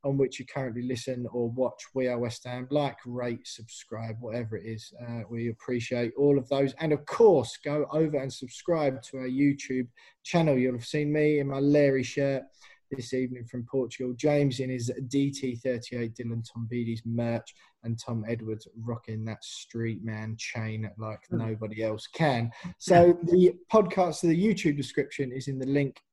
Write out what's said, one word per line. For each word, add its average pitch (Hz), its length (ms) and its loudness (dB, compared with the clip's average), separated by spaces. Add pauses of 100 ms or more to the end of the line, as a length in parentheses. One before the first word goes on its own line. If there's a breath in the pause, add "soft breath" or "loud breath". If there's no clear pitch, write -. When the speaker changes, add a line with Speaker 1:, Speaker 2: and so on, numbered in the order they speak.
Speaker 1:
on 139 160 0
which 127 200 0
you 123 60 -8
currently 123 380 -6
listen 123 480 -4
or 120 180 -2
watch 123 320 -2 (140)
We 131 120 0
Are 120 120 -2
West 120 260 -6
Ham. 127 240 -8
Like, 143 280 0 (100)
rate, 120 400 -6
subscribe, 113 720 -10
whatever 113 360 -6
it 95 120 -8
is. 110 340 -12
Uh, 117 260 -8
we 117 220 -4
appreciate 120 680 -4
all 143 220 4
of 127 100 -2
those. 139 320 0
And 156 140 2
of 143 140 -2
course, 170 580 6
go 147 260 -2
over 151 260 2
and 131 140 -4
subscribe 135 680 -2
to - 160 -14
our 127 100 -6
YouTube 131 600 2 (360 soft breath)
channel. 156 360 4
You'll 127 160 2
have 120 100 -8
seen 147 260 -2
me 151 280 4
in 139 80 0
my 135 100 -4
Larry 143 460 4
shirt 139 400 0 (480 soft breath)
this 131 240 -8
evening 123 300 -4
from 120 200 -10
Portugal, 127 480 -4
James 143 460 2
in 127 100 -2
his 123 220 -4 (160)
D 139 240 0
T 127 240 -6
thirty-eight, 120 580 -4
Dylan 117 340 -6
Tombides 117 560 -6
merch, 117 520 -4 (280 soft breath)
and 117 140 -4
Tom 113 300 -6
Edwards 110 400 -6 (100)
rocking 113 480 -8
that 110 180 -10
street 113 600 -8
man 110 340 -8
chain 110 500 -6 (120)
like 110 220 -8 (100)
Speaker 2:
Hmm. 117 60 -2
Speaker 1:
nobody 110 440 -4
else 110 240 -4
can. 120 460 0 (260 loud breath)
So 175 420 8
Speaker 2:
<laughs> 175 40 -4
Speaker 1:
the 180 300 6 (200)
podcast, 185 480 4
the 175 60 2 (120)
YouTube 180 380 2
description 135 540 -4
is 131 160 -8
in 135 100 -4
the 131 80 -4
link 139 340 0 (140)